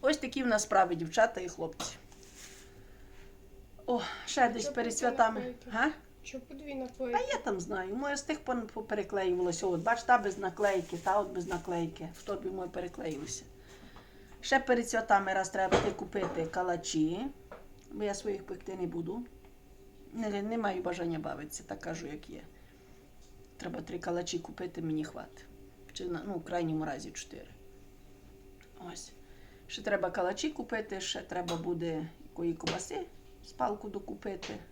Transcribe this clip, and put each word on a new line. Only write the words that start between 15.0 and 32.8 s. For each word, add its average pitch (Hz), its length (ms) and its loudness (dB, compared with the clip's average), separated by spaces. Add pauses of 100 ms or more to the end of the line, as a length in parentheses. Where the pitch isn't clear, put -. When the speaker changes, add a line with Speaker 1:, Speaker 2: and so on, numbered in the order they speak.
Speaker 1:
раз 190 160 2
треба 190 280 4
піти 202 140 4
купити 170 540 -2
калачі, 175 800 2 (680)
бо 208 120 -4
я 202 100 0
своїх 196 320 -4
пекти - 300 -8
не 185 120 -2
буду. 175 380 -4 (880)
Не, 208 280 -2
не 220 160 0
маю 196 240 2
бажання 170 380 0
бавитися, 143 480 -6
так - 120 -6
кажу, - 280 -6
як 147 220 -10
є. - 120 -12 (1160)
Треба 170 240 -6
три 175 180 -6
калачі 175 400 -2
купити, 175 420 -6
мені 156 240 0
хватить. - 400 -12 (480)
Чи 185 120 -6
на, 175 220 -2
ну, 202 60 -2
в 165 100 -2
крайньому 160 420 2
разі 139 260 -6
чотири. - 360 -12 (1500)
Ось. - 180 -12 (560)
Ще - 140 -8
треба 190 280 4
калачі 185 400 2
купити, 214 520 -4
ще 180 200 -2
треба 175 340 -2
буде 165 540 0 (200)
якої 170 240 0
ковбаси 180 520 -2 (400)